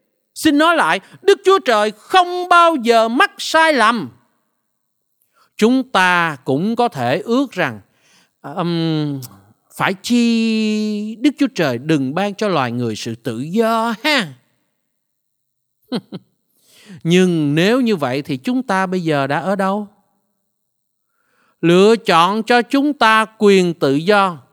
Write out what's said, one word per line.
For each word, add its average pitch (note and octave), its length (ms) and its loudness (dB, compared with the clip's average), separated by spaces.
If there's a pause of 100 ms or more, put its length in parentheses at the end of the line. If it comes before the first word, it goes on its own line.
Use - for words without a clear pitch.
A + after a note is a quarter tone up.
(360)
Xin - 220 2
nói E4 180 4
lại, F#3 240 2 (220)
Đức G4 240 4
Chúa F#4+ 140 4
Trời G#3+ 320 0
không F4+ 580 0
bao E4+ 260 4
giờ A#3 320 2
mắc C4+ 300 0
sai D#4+ 360 0
lầm. A3 360 0 (1500)
Chúng B3+ 340 0
ta F3 540 0
cũng F3 300 -2
có A#3+ 120 0
thể C3 320 -2
ước A#3+ 320 -2
rằng, C3 300 -6 (600)
ừm, D#3 800 -4 (520)
phải E3 200 -2
chi A3 1200 -2
Đức C4 240 0
Chúa C#4 160 0
Trời C#3 220 -2
đừng C#3+ 380 -2
ban G3 200 -4
cho G#3+ 120 -4
loài C#3 240 -2
người A#2+ 240 -4
sự A2+ 200 -10
tự A2+ 240 -8
do A3+ 540 -2 (100)
ha. B3+ 300 -2 (1600)
<laughs> B3 80 -6 (1040)
Nhưng E3 520 0
nếu G3+ 260 0
như A3+ 140 0
vậy C#3 260 -4
thì C#3 160 -6
chúng B3+ 260 -4
ta F#3+ 220 -2
bây F#3 180 -4
giờ D3 240 -2
đã D3 120 -2
ở F#3+ 160 -4
đâu? G3 320 -4 (1800)
Lựa F#3 320 6
chọn G3 480 2
cho A#3+ 180 2
chúng C#4 320 -2
ta A3 320 2 (120)
quyền F#3+ 360 4
tự C#3 220 0
do. F#3 420 0 (160)